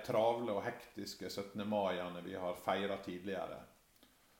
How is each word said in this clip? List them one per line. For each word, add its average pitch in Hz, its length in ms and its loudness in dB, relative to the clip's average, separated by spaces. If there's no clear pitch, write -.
travle 117 480 4
og 101 160 2
hektiske - 640 -6
syttende 101 400 -4
maiene 90 560 2
vi 95 80 -4
har 90 240 -2
feiret 98 480 0
tidligere, 87 540 -4